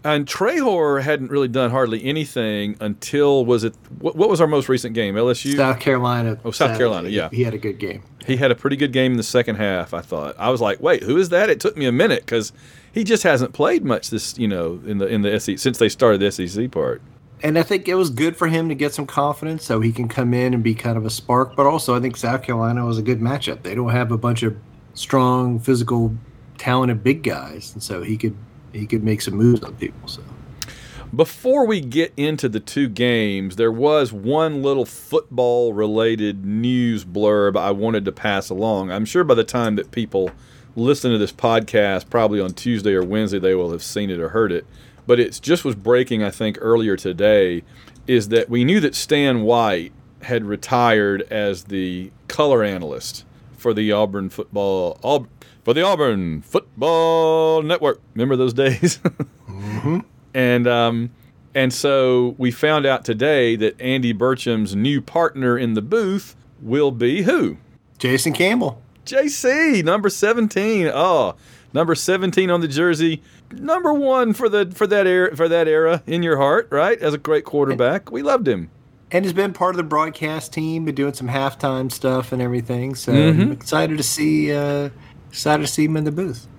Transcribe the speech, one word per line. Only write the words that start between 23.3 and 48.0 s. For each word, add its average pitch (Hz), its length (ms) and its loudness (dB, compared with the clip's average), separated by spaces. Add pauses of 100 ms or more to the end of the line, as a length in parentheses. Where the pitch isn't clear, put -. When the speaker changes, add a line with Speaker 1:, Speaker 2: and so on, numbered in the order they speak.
Speaker 2:
They 90 120 -8
don't 120 160 -2
have 117 220 0
a 113 60 0
bunch 117 260 0
of 107 120 -2 (380)
strong, 127 640 2
physical, 117 580 0 (420)
talented 123 460 0
big 120 180 0
guys, 76 520 -8
and 107 80 -12
so 90 200 -8
he 107 140 -4
could, 110 180 -4 (380)
he 107 140 -10
could 107 180 -2
make 107 160 0
some 98 140 -6
moves 113 280 4
on - 140 -14
people. - 320 -12
So, - 140 -14 (920)
Speaker 1:
before 254 520 2
we 214 160 0
get 135 340 -2
into 147 320 -2
the 107 120 -4
two 139 280 -2
games, 104 680 -2
there 113 140 2
was 135 440 2
one 143 480 -2
little 135 240 0
football-related 113 1600 0
news 117 580 0
blurb 101 540 2
I 95 120 0
wanted 104 360 -2
to 95 60 -4
pass 98 360 -4
along. 95 420 -2
I'm 101 140 -4
sure 180 200 0
by 143 100 4
the 113 100 4
time 113 320 -2
that - 140 -6
people 98 400 -2 (440)
listen 127 380 0
to 110 60 2
this 104 140 0
podcast, 107 760 0
probably 107 320 2
on 92 140 -6
Tuesday 104 400 0
or 92 100 2
Wednesday, 101 340 -2
they 95 160 2
will 90 180 0
have 85 100 -8
seen 104 280 -6
it 90 80 -4
or 82 120 -4
heard 110 200 2
it. 87 160 -4 (400)
But 120 140 4
it - 200 0
just 170 240 0
was 123 120 -2
breaking, 117 480 2
I 101 60 -2
think, 107 300 -4
earlier 113 360 2
today, 92 640 2 (460)